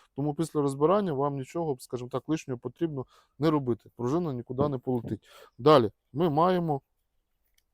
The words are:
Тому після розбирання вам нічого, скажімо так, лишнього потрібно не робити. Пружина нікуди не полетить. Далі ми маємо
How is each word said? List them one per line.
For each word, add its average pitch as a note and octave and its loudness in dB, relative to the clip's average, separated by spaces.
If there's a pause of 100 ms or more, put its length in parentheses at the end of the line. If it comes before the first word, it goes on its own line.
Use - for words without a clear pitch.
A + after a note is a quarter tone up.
(160)
Тому D3 -2
після D#3 -2
розбирання D#3 2
вам C#3 -2
нічого, C#3+ -6
скажімо B2 -10
так, B2+ -6
лишнього D3 -6
потрібно C3+ -6 (320)
не D#3 2
робити. C3 -2
Пружина D3 -2
нікуди B2+ -4
не C#3 -4
полетить. B2 -4 (360)
Далі B2 6 (220)
ми D#3+ 0
маємо E3 2 (920)